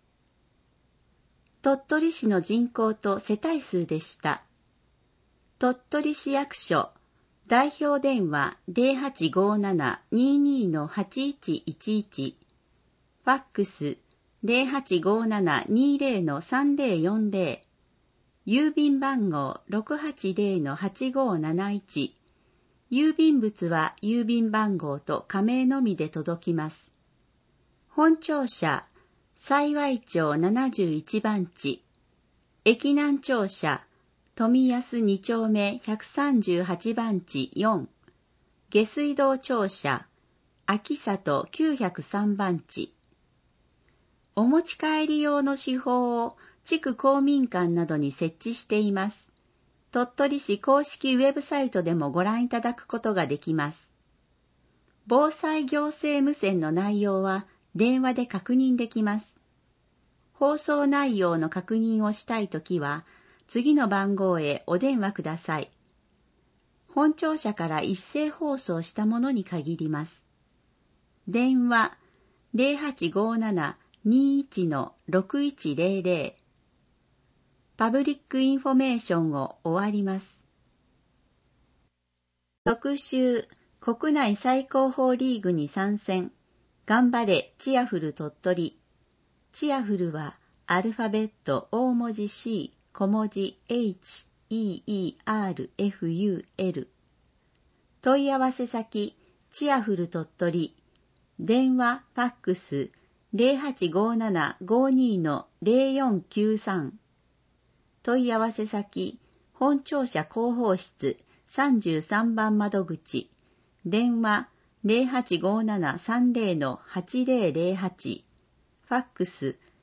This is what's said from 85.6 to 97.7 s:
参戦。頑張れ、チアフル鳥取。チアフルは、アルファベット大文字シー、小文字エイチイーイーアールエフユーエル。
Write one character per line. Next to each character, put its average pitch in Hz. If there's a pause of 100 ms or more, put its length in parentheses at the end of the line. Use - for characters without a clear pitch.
参 202
戦。 185 (540)
頑 240
張 233
れ、 180
チ 269
ア 247
フ 185
ル 151
鳥 151
取。 175 (720)
チ 302
ア 269
フ 202
ル 175
は、 151 (260)
ア 180
ル 226
フ 226
ァ 220
ベ 214
ッ 214 (120)
ト -
大 247
文 240
字 208
シ 214
ー、 -
小 196
文 214
字 196 (100)
エ 240
イ 214
チ - (240)
イ 220
ー -
イ 190
ー -
ア 214
ー 180
ル -
エ 202
フ 175
ユ 180 (120)
ー 190
エ -
ル。 147 (1120)